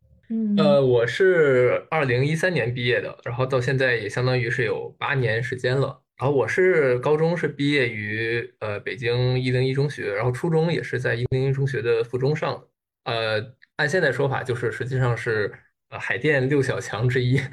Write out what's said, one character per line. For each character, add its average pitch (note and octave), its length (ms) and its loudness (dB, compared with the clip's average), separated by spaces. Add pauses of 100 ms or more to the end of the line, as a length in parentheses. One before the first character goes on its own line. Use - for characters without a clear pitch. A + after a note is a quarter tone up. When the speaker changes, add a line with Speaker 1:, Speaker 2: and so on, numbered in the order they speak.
(300)
Speaker 1:
嗯。 A3 280 0
Speaker 2:
呃， C#3+ 260 6
我 A#2+ 220 4
是 C3+ 840 4
二 D#3 140 0
零 B2+ 220 0
一 D#3 80 0
三 F3+ 180 0
年 B2 220 -2
毕 B2 100 -6
业 A#2+ 160 2
的， - 240 -10
然 A2+ 100 -8
后 C3 120 -2
到 C#3 140 0
现 C3+ 180 0
在 C3 160 2
也 G#2+ 140 -2
相 B2 180 -4
当 B2+ 100 0
于 A#2 140 -2
是 A#2 140 -2
有 F#2+ 340 -4
八 B2 160 -2
年 A#2 260 0
时 A#2+ 140 -6
间 B2+ 240 0
了。 B2 220 -4 (180)
然 B2+ 100 0
后 D3 60 2
我 A#2 140 2
是 D#3+ 500 2
高 D3+ 180 2
中 E3 200 2
是 E3 100 -4
毕 C#3+ 240 -2
业 C3+ 180 2
于， A2+ 680 -4
呃， G#2 220 -6
北 F#2+ 160 -8
京 B2 420 0
一 B2+ 140 0
零 B2+ 120 2
一 C3 80 0
中 C#3 160 0
学， G2+ 240 -6
然 G#2 120 -2
后 B2 80 0
初 E3 180 -2
中 D#3+ 220 2
也 - 100 -2
是 - 160 -6
在 B2 160 -2
一 A#2+ 160 -4
零 C3 140 0
一 C3+ 80 0
中 C3+ 120 -2
学 A#2+ 160 -2
的 A#2 220 2
附 A#2+ 160 -4
中 C3+ 160 0
上 D3+ 200 -4
的。 - 120 -14 (380)
呃， A2 360 -2 (380)
按 D3 100 2
现 F3+ 140 2
在 C#3+ 80 4
说 C3+ 180 0
法， B2+ 140 -4
就 - 140 -4
是 A2+ 160 -4
实 - 120 -6
际 B2+ 140 -4
上 A#2+ 180 2
是， G#2+ 360 -2 (380)
呃， A2 100 -12
海 - 180 -4
淀 C3+ 300 2
六 C#3+ 120 2
小 A2 200 0
强 A2+ 280 -2
之 B2+ 140 0
一。 B2 140 2 (160)